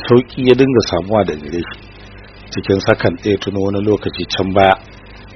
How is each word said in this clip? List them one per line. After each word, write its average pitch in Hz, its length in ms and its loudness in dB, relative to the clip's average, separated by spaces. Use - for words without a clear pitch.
sauƙi 127 400 2
ya 123 60 6
dinga 131 340 4
samuwa 95 360 0
da 82 100 -4
gare 76 260 -8
shi. - 160 -14
Cikin 98 320 -2
sakan 104 340 0
ɗaya 101 220 -2
tuno 101 220 -6
wani 101 200 -2
lokaci 98 460 -2
can 95 260 -4
baya 95 220 4